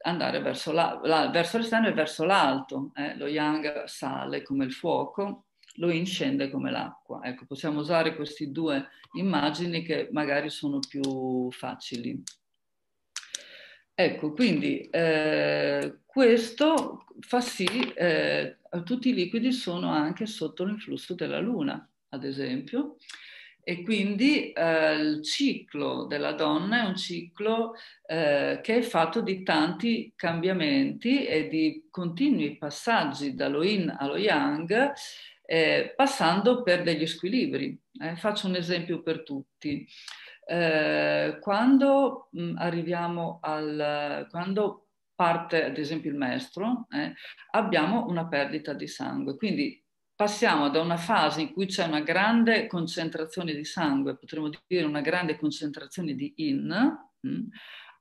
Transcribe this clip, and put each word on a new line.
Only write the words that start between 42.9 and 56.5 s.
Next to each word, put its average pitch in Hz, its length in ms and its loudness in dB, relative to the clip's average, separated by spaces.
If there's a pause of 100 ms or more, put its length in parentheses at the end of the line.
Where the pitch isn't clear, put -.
al, 147 880 -2
quando 196 600 -2 (260)
parte 170 500 2
ad 135 140 -4
esempio 156 320 -4
il 139 60 -4
menstruo, 147 720 -2
eh, - 240 -4 (380)
abbiamo 196 560 2
una 170 200 0
perdita 151 460 -2
di 147 120 -10
sangue, 139 500 -6
quindi 151 460 -2 (320)
passiamo 196 560 2
da 156 100 2
una 170 160 0
fase 165 440 2
in 147 120 -2
cui 190 140 -2
c'è 190 180 -2
una 151 160 0
grande 214 680 4
concentrazione 165 880 -4
di 147 100 -6
sangue, 139 520 0
potremmo 151 320 -6 (180)
dire 180 180 2
una 147 160 0
grande 160 360 0
concentrazione 147 800 -6
di 139 220 -6
yin, 156 640 0 (280)